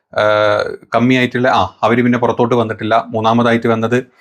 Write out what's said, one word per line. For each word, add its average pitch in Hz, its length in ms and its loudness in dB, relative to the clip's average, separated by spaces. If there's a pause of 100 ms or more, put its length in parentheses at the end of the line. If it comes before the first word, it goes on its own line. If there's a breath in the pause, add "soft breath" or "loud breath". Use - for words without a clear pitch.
(200)
ഏഹ്, 107 580 0 (180)
കമ്മിയായിട്ടുള്ള, 123 520 0
ആ, 104 360 0
അവര് 120 200 2
പിന്നെ 120 160 0
പുറത്തോട്ട് 120 360 0
വന്നിട്ടില്ല. 110 520 -2
മൂന്നാമതായിട്ട് 117 600 0
വന്നത്, 113 380 0 (160 soft breath)